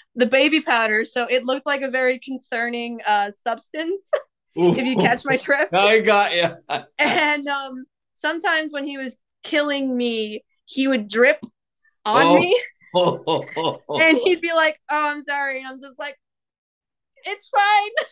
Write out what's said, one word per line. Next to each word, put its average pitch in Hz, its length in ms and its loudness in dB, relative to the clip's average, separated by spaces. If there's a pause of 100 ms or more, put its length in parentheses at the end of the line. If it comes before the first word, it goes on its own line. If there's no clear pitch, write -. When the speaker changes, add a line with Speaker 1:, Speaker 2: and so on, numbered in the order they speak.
(160)
Speaker 1:
the 240 100 2
baby 285 340 4
powder. 220 460 2
So 240 240 -4
it 247 140 0
looked 269 220 -4
like 277 160 -2
a 269 80 -4
very 254 280 0
concerning, 240 880 -8
uh, 208 240 0
substance, 330 800 -8 (240)
<laughs> - 240 -18
Speaker 2:
Ooh. 175 160 4
Speaker 1:
if 254 100 -2
you 254 120 0
catch 233 280 0
my 262 140 0
drift. 285 340 0
Speaker 2:
<laughs> - 0 -
I 202 280 4
got 202 340 2
ya. 170 220 0 (420)
Speaker 1:
And, 294 500 0
um, 269 360 -8 (300)
sometimes 320 580 -4
when 277 140 -6
he 277 120 -10
was 262 180 -10 (280)
killing 277 520 -2
me, 226 480 -4 (200)
he 269 240 -2
would 240 200 0
drip 247 300 4 (640)
on 233 220 4
Speaker 2:
Oh. 175 140 6
Speaker 1:
me. 392 200 2 (340)
Speaker 2:
<laughs> 165 840 -2 (200)
Speaker 1:
And 320 180 4
he'd 370 220 0
be 339 140 -4
like, 311 260 0 (100)
"Oh, 294 220 0
I'm 294 100 -10
sorry." 285 360 -6
And 262 100 -14
I'm 262 120 -16
just 269 180 -20
like, 285 180 -10 (1080)
"It's 403 240 -10
fine." 415 420 2 (220)